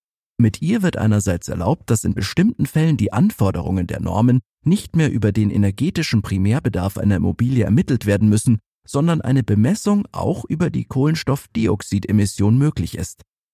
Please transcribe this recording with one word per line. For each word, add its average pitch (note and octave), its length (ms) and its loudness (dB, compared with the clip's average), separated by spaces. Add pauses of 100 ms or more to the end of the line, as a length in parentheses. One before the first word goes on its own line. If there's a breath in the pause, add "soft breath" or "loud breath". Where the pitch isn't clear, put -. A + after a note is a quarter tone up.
(380)
Mit A2 240 2
ihr G3+ 200 0
wird F3+ 140 0
einerseits G2 520 0
erlaubt, F2 420 -4
dass A2 140 0
in F2+ 100 0
bestimmten D#3+ 520 0
Fällen D#3 300 0
die - 160 0
Anforderungen F#2+ 760 0
der - 140 -6
Normen A2 400 2 (240)
nicht - 320 0
mehr D#3+ 160 2
über A2 200 0
den G#2 180 0
energetischen A2+ 720 0
Primärbedarf G2 760 -2
einer G2+ 180 2
Immobilie A2 480 0
ermittelt A#2 420 2
werden G#2 220 2
müssen, G#2+ 300 2 (280)
sondern D#3+ 340 0
eine C3 220 0
Bemessung G3+ 680 0
auch E3+ 340 -4
über D#3+ 240 -2
die B2 160 -4
Kohlenstoffdioxidemission G#2+ 1700 0
möglich C3+ 400 0
ist. - 260 -10 (320)